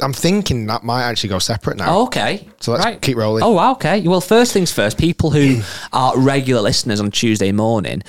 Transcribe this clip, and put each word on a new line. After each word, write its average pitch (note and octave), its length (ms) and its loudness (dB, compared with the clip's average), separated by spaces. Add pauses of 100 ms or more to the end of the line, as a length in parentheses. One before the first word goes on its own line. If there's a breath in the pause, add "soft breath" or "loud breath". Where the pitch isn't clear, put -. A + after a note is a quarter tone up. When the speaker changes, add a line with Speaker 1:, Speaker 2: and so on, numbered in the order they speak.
Speaker 1:
I'm C3+ 100 -2
thinking E3+ 540 -2
that A2+ 160 -4
might A#2+ 220 -2
actually A2+ 240 -4
go G2 100 -2
separate A2 380 -4
now. D#3 220 0
Speaker 2:
Oh, A#3 80 4
okay. D3 420 -4 (100)
Speaker 1:
So - 140 -4
let's C#3+ 120 0
Speaker 2:
Right. A3+ 160 -4
Speaker 1:
keep B2+ 160 -2
rolling. A2 280 0
Speaker 2:
Oh, A3+ 80 4
wow, G#3 200 2
okay. G3+ 280 -2
Well, F3+ 200 2
first A#3+ 320 2
things F3+ 200 0
first, G#2+ 260 -2
people E3 320 0
who C3+ 320 4 (140)
Speaker 1:
<clears throat> - 160 -16
Speaker 2:
are B2+ 260 2
regular C3 420 2
listeners G#2 380 0
on G2+ 140 -2
Tuesday G#2 400 0
morning G#2 560 0